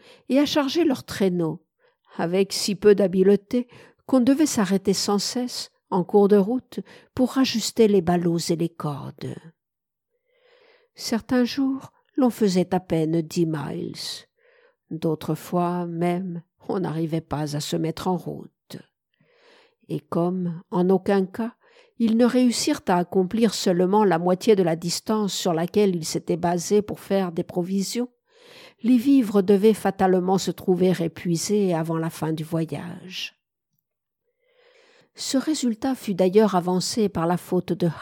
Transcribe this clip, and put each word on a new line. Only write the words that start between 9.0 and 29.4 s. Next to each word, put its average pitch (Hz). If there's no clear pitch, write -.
Certains 247
jours, 269
l'on 254
faisait 185
à 180
peine 160
dix 165
miles. -
D'autres 160
fois, 175
même, 175
on 190
n'arrivait 160
pas 147
à 151
se -
mettre 160
en 185
route. -
Et 156
comme, 175
en 180
aucun 190
cas, 220
ils 226
ne 240
réussirent 254
à 180
accomplir 185
seulement 185
la 170
moitié 180
de 190
la 165
distance 190
sur 180
laquelle 185
ils 165
s'étaient 170
basés 175
pour -
faire 190
des 175
provisions, 196
les 247
vivres 233